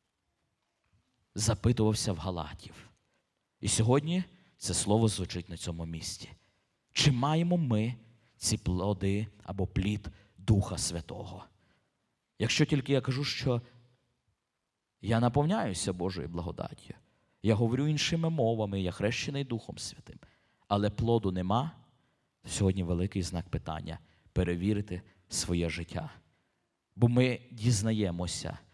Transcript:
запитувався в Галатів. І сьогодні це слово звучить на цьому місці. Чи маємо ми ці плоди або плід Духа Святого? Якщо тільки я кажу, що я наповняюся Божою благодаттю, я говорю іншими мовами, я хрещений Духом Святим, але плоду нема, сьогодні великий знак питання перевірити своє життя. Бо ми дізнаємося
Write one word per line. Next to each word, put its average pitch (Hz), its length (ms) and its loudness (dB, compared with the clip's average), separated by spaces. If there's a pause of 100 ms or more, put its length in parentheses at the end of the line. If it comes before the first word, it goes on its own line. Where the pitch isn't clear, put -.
(1300)
запитувався 107 760 2
в 82 60 -4
Галатів. - 720 -8 (720)
І - 80 -4
сьогодні 143 560 2 (320)
це - 180 -4
слово 110 340 4
звучить 92 400 -4
на 85 80 -12
цьому 82 300 -6
місці. - 440 -10 (600)
Чи - 200 4
маємо 160 440 2
ми 120 380 2 (420)
ці - 220 0
плоди 98 680 0 (160)
або 95 240 -4
плід 98 420 -2 (300)
Духа 95 400 2
Святого? 87 680 -8 (920)
Якщо 131 260 2
тільки 135 280 0
я 135 80 4
кажу, 131 240 -2
що 120 380 -2 (1400)
я 113 200 2
наповняюся 135 720 2
Божою 90 360 -4
благодаттю, 85 680 -8 (480)
я 107 120 4
говорю 120 320 2
іншими 165 440 0
мовами, 113 500 0
я 90 100 0
хрещений 120 540 -2
Духом 120 340 -6
Святим, - 400 -14 (500)
але 101 220 2
плоду 113 420 2
нема, 101 400 0 (720)
сьогодні 95 380 0
великий 87 400 0
знак 85 260 -6
питання 80 500 -6 (340)
перевірити 90 680 0 (260)
своє 85 400 0
життя. 82 420 -6 (840)
Бо 117 120 6
ми 123 320 4 (100)
дізнаємося 107 1080 0 (160)